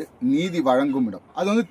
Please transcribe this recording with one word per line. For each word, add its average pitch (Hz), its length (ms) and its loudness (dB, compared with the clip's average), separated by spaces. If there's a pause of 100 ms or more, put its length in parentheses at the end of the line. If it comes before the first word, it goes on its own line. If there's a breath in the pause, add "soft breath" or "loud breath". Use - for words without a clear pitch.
(320)
நீதி 170 280 0 (100)
வழங்கும் 131 400 2
இடம், 92 160 -12 (120)
அது 180 140 -2
வந்து 226 200 2